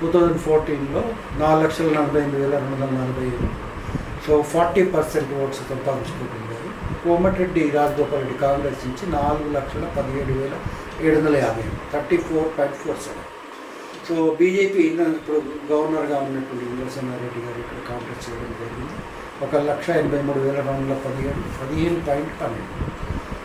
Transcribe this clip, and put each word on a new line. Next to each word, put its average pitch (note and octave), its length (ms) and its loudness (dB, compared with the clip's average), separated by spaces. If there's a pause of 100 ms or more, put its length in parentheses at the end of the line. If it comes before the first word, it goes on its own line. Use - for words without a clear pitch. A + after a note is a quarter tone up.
టూ E3 100 2
థౌజండ్ E3+ 300 6
ఫోర్టీన్లో D3+ 640 2 (340)
నాలుగు D#3 260 6
లక్షల D#3+ 220 2
నలభై D3 360 4
ఎనిమిది C#3 200 0
వేల C#3+ 160 2
రెండు C3+ 160 -2
వందల C3+ 120 -2
నలభై B2+ 420 0
ఐదు, A#2+ 220 0 (800)
so, D3+ 140 6
ఫార్టీ F3 440 4
పర్సెంట్ D3 480 0
ఓట్స్ C#3 260 -2
సంపాదించుకోగలిగారు. A#2 1080 -4 (340)
కోమటిరెడ్డి F3 640 4
రాజగోపాల్ C#3+ 540 2
రెడ్డి B2 160 -4
కాంగ్రెస్ C#3 480 0
నుంచి E3+ 240 -4
నాలుగు D3 420 0
లక్షల D3+ 440 -4
పదిహేడు C3 420 -2
వేల C3+ 200 -4 (420)
ఏడు D#3 180 6
వందల D3+ 160 4
యాభై, A#2 280 2 (300)
థర్టీ D3 240 2
ఫోర్ D#3+ 400 0
పాయింట్ - 180 2
ఫోర్ - 220 -4
సెవెన్. - 280 -10 (800)
So, D#3+ 300 4
బీజేపీ F#3+ 440 4
ఈయన E3 220 4
ఇప్పుడు D#3 360 0 (360)
గవర్నర్ D#3 320 2
గా D3 140 0
ఉన్నటువంటి C3 460 -4
ఇంద్రసేనారెడ్డి B2 760 -6
గారు A#2+ 200 -8
ఇక్కడ A#2+ 180 -10 (120)
కాంటెస్ట్ A#2+ 400 -8
చేయడం A#2 300 -8
జరిగింది. A#2 340 -8 (520)
ఒక C3+ 100 -2
లక్ష D3 340 2
ఎనభై D3 320 2
మూడు C#3 180 2
వేల C3+ 160 2
రెండు C3+ 160 0
వందల C3+ 220 0
పదిహేడు, C3 720 -4
పదిహేను E3 420 0
పాయింట్ D3 240 0 (120)
పన్నెండు. G#2 340 -6 (680)